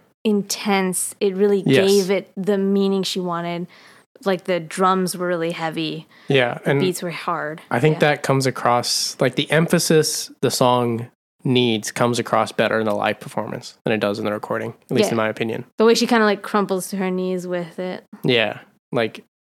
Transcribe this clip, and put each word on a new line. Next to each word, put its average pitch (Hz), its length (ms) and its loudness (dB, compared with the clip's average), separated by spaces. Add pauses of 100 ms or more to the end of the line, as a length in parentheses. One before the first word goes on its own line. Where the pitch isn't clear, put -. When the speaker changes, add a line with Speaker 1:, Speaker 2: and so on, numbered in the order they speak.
(260)
Speaker 1:
intense. 196 960 -2
It 196 140 0
really 202 300 2
Speaker 2:
Yes. 165 240 4
Speaker 1:
gave 196 220 4
it 185 240 -2
the 196 220 0
meaning 196 460 2
she - 180 -4
wanted. 170 460 -6 (580)
Like, 190 200 -2
the 175 140 0
drums 185 560 0
were 175 120 -4
really 170 240 -2
heavy. 160 560 -6 (200)
Speaker 2:
Yeah, 127 280 2 (100)
Speaker 1:
The 156 60 2
Speaker 2:
and 139 100 2
Speaker 1:
beats 185 200 0
were 175 100 -6
hard. 156 580 -6
Speaker 2:
I 120 100 0
think 156 180 4
Speaker 1:
Yeah. - 20 -2 (100)
Speaker 2:
that 143 140 -2
comes 135 220 0
across, - 760 0
like, 131 140 2
the 147 160 -2
emphasis 160 800 2 (100)
the 123 100 2
song 120 560 2 (380)
needs 123 460 2
comes 120 280 0
across 110 320 0
better 110 280 0
in 110 80 0
the 104 80 0
live 104 260 -2
performance - 640 -10
than 117 80 0
it 107 60 0
does 104 200 -2
in 110 60 -4
the 104 80 -2
recording, 113 400 -6 (160)
at - 20 -4
least - 180 2
Speaker 1:
Yeah. - 20 -2
Speaker 2:
in 113 60 0
my 110 120 0
opinion. 113 360 -6 (120)
Speaker 1:
The 214 80 4
way 233 80 8
she 233 140 0
kinda, 226 180 4
like, 202 160 0
crumples 190 480 -2
to 196 80 -6
her 185 140 -2
knees 185 360 -4
with 175 320 -8
it. 185 240 -10 (200)
Speaker 2:
Yeah, 113 380 0 (300)
like, 117 320 -4 (240)